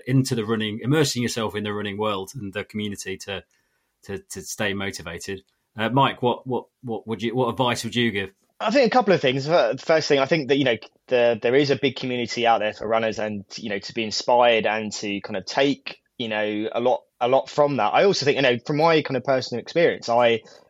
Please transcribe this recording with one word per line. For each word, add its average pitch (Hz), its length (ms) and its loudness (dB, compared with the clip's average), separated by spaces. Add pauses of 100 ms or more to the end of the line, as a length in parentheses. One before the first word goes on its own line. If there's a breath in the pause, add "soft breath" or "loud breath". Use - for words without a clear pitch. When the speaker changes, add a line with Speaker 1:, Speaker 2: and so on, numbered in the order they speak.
Speaker 1:
into 131 260 2
the 110 100 -2
running, 110 380 -2
immersing 139 400 2
yourself 107 320 -4
in 104 80 -4
the 104 100 -4
running 104 240 -6
world 104 380 -4
and 101 180 -10
the 101 100 -6
community 101 540 -8
to, 95 260 -10 (600)
to, 98 160 -10
to - 220 -16
stay 101 320 -4
motivated. 95 680 -8 (360)
Uh, 110 120 0
Mike, 127 320 0
what, 123 260 -2
what, 123 200 -6 (140)
what 113 260 -8
would 110 140 -6
you, 113 140 -2
what 123 140 2
advice 120 340 0
would 113 120 -6
you 117 160 2
give? 98 200 -6 (280)
Speaker 2:
I 214 120 -2
think 254 160 4
a - 80 0
couple 214 180 4
of 160 80 2
things. 135 240 0
Fir-, 143 280 2
the 135 120 -10
first 160 220 2
thing, 143 120 4
I 135 60 2
think 147 220 0
that, 139 100 4
you 143 60 2
know, 120 140 2 (300)
the, 120 320 4
there 120 140 2
is 139 160 4
a 139 60 4
big 131 200 0
community 120 520 -2
out 113 100 6
there 104 160 -2
for - 140 -10
runners, 113 320 0
and, 107 260 -6 (100)
you 110 140 -10
know, 101 80 -4
to - 160 -10
be 113 100 -2
inspired 117 600 4
and 107 280 -2
to 101 280 -6
kind 104 160 -8
of 95 80 -8
take, - 540 -2 (180)
you 117 100 -6
know, 107 460 -2
a 117 60 -2
lot, 120 240 0 (180)
a 123 60 0
lot 131 240 2
from 143 260 2
that. 104 160 0
I 156 120 4
also 196 200 2
think, 131 120 2
you 139 40 0
know, 123 240 4
from 147 120 -2
my 160 260 4
kind 139 120 -4
of 120 80 -2
personal 123 380 -2
experience, 127 480 0
I, 117 320 4 (280 loud breath)